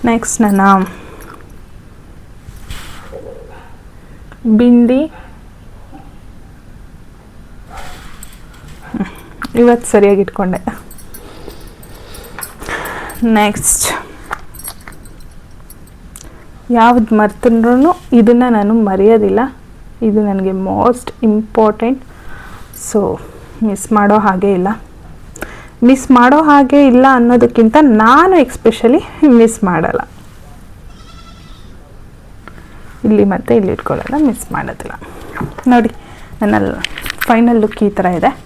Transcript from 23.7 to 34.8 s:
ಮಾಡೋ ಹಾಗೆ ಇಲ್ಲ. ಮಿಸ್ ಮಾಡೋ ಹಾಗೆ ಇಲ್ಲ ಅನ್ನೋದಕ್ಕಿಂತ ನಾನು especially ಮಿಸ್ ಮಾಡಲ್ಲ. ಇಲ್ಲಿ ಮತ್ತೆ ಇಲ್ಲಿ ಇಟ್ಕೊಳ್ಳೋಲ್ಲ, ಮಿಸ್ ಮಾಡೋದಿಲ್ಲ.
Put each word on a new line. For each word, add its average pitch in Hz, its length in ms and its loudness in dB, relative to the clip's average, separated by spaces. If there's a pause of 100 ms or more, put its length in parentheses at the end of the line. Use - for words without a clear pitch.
ಮಾಡೋ 208 260 2
ಹಾಗೆ 202 340 0
ಇಲ್ಲ. 185 160 -2 (1120)
ಮಿಸ್ 262 280 2
ಮಾಡೋ 262 320 4
ಹಾಗೆ 285 440 4
ಇಲ್ಲ 254 260 6
ಅನ್ನೋದಕ್ಕಿಂತ 240 680 4
ನಾನು 277 560 4
especially 254 920 0
ಮಿಸ್ 226 360 4
ಮಾಡಲ್ಲ. 175 360 -2 (3000)
ಇಲ್ಲಿ 214 200 2
ಮತ್ತೆ 196 320 -2
ಇಲ್ಲಿ 190 160 0
ಇಟ್ಕೊಳ್ಳೋಲ್ಲ, - 540 -4
ಮಿಸ್ - 260 -6
ಮಾಡೋದಿಲ್ಲ. - 400 -10 (720)